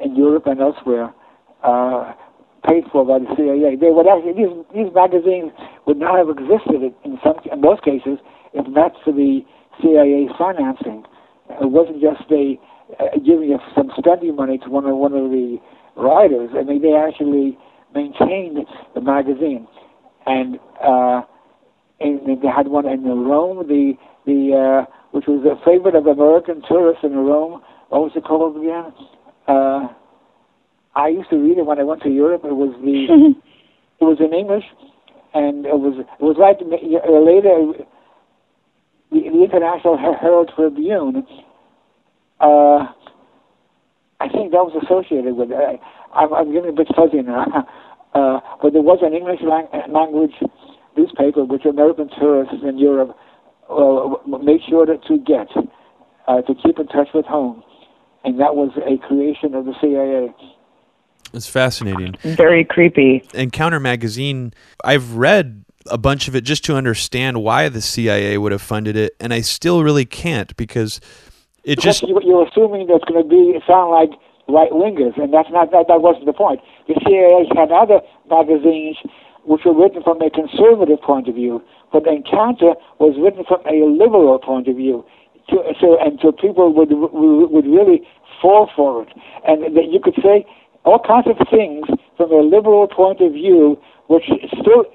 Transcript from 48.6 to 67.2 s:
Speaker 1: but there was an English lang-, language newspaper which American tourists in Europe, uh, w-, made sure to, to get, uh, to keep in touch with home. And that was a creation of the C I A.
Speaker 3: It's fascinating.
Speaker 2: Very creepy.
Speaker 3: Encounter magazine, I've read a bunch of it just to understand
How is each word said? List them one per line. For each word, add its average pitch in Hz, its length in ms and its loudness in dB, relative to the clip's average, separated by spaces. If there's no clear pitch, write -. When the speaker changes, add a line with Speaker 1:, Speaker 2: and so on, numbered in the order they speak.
Speaker 1:
but 147 100 2
there 156 100 2
was 175 200 4
an 156 120 -2
English 180 280 -6
lang-, 160 260 -2
language 156 400 -2
newspaper 143 480 -2
which 131 220 -6
American 151 520 0
tourists 139 460 -2
in 139 140 -8
Europe, 135 360 0
uh, - 60 -8
w-, 135 680 -2
made 151 280 2
sure 160 160 4
to, 156 140 -2
to - 180 -2
get, 127 320 -2
uh, 127 140 2
to 135 120 -4
keep 160 240 -2
in 147 80 -6
touch 143 260 -2
with 151 120 -2
home. 147 360 -6
And 127 160 -6
that 147 160 0
was 143 220 -2
a 135 280 -4
creation 143 480 -4
of 131 120 -6
the 131 160 -10
C 143 160 0
I 139 40 -2
A. 131 320 -4
Speaker 3:
It's 120 160 -14
fascinating. 95 720 -4
Speaker 2:
Very 165 420 2
creepy. 151 580 2
Speaker 3:
Encounter 151 480 -4
magazine, 123 720 -6
I've 127 320 -2
read 131 480 0
a 107 100 -6
bunch 135 320 -2
of 131 80 -4
it 120 80 -6
just 143 200 -6
to 151 120 -2
understand 123 640 -4